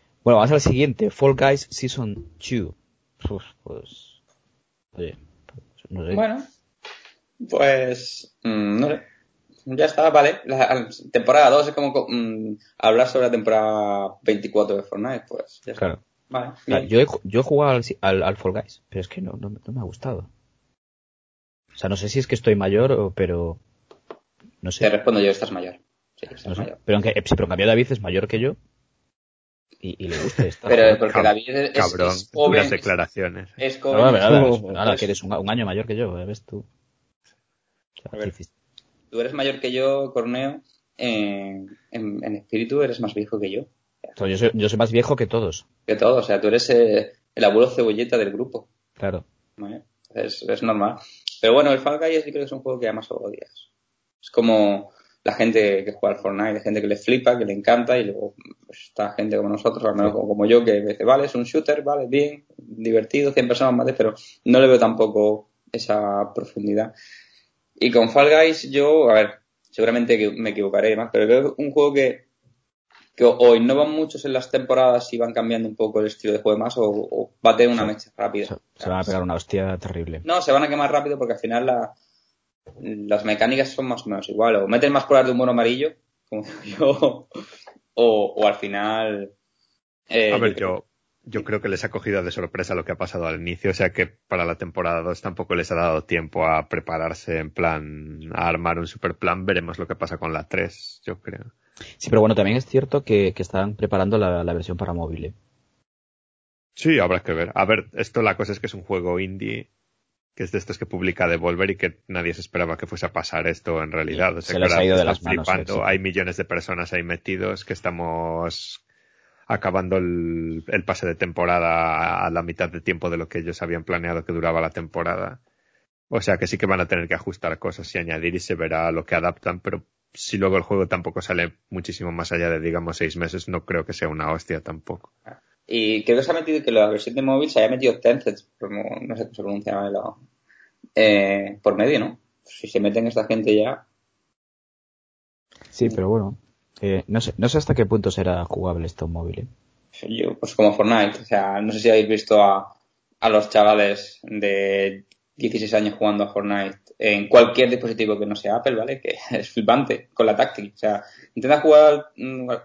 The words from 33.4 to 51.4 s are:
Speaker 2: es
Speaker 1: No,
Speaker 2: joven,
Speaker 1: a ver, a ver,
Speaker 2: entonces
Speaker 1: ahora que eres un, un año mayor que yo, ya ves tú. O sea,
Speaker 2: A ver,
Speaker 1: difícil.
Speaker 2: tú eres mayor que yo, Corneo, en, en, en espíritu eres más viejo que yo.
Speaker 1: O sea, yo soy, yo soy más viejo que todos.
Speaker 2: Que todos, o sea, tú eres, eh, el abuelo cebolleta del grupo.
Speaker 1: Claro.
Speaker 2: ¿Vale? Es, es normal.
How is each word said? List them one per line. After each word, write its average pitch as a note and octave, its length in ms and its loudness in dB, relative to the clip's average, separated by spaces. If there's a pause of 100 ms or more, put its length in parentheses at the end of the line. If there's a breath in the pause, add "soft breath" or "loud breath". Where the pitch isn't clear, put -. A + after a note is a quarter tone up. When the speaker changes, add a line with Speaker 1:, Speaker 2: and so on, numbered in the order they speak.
Speaker 2:
es C3 220 -6
Speaker 1:
No, - 40 -20
Speaker 2:
joven, C3 220 4
Speaker 1:
a C3 60 8
ver, B2 100 6
a - 80 6
ver, C#3 140 8
Speaker 2:
entonces G#2+ 340 0
Speaker 1:
ahora G2+ 180 0
que G#2 100 -4
eres G2 180 -4
un, G2 100 -6
un G2 160 -6
año A2+ 160 -2
mayor G2+ 220 -4
que A2 80 -6
yo, G2+ 220 -6
ya F2+ 80 -10
ves G#2 200 -12
tú. - 120 -14
O - 1400 -20
sea, - 120 -18
Speaker 2:
A G#2+ 40 -14
ver, G#2+ 80 -6
Speaker 1:
difícil. - 280 -12 (560)
Speaker 2:
tú A2+ 100 -8
eres A#2 140 -4
mayor C#3 260 -4
que B2+ 120 -4
yo, C3+ 420 0
Corneo, B2+ 480 -4 (360)
en, G2 800 -6 (120)
en, G#2+ 340 -8
en G#2+ 120 -6
espíritu A#2 480 -2
eres B2 160 -4
más G#2+ 160 -6
viejo G#2 240 -6
que G2 100 -4
yo. G#2 120 -8 (420)
Speaker 1:
O - 140 -20
sea, G2 100 -2
yo F#2+ 100 0
soy, A2+ 160 4
yo G#2+ 160 2
soy A2 80 -2
más A2+ 140 2
viejo A#2+ 240 4
que A#2+ 100 -2
todos. A2 400 -4 (220)
Speaker 2:
Que G#2+ 80 0
todos, A#2+ 300 4
o - 20 -12
sea, G2 120 2
tú G#2 100 2
eres, A#2 200 2
eh, A2 440 4 (200)
el A2+ 100 0
abuelo G#2+ 240 6
cebolleta A#2+ 520 0
del G2+ 120 -2
grupo. - 380 -8 (240)
Speaker 1:
Claro. F#2 320 -6 (320)
Speaker 2:
¿Vale? G#2 260 -16 (300)
Es, G#2+ 300 -8
es - 180 -4
normal. A2 360 0 (440 loud breath)